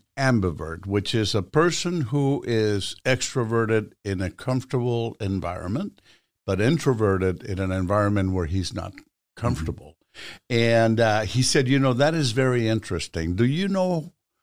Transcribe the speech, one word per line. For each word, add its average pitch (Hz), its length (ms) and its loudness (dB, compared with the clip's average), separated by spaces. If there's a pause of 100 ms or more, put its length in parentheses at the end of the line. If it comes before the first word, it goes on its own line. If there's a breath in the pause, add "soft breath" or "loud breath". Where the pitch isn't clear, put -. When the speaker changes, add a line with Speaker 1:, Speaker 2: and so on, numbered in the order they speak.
(160)
Speaker 1:
ambivert, 92 720 0
which 98 300 -2
is 107 180 0
a 104 80 2
person 170 600 0
who 139 440 0
is 107 580 0
extroverted 113 880 0 (140)
in 98 160 -4
a 95 80 -2
comfortable 120 920 -4
environment, 95 800 -4 (460 soft breath)
but 98 160 0
introverted 107 840 2
in 95 140 -6
an 95 140 -2
environment 98 600 2
where 90 120 -2
he's 90 300 -2
not 90 180 -8 (420)
comfortable. - 640 -6 (180)
Speaker 2:
Mm-hmm. - 400 -10
Speaker 1:
And, 117 440 4
uh, 110 220 4
he 110 200 0
said, 127 260 2
"You 135 120 4
know, 135 120 2
that 143 220 2
is 143 200 -2
very 123 340 2
interesting. 87 680 -2
Do 117 100 4
you 160 220 0
know 180 460 -2 (300)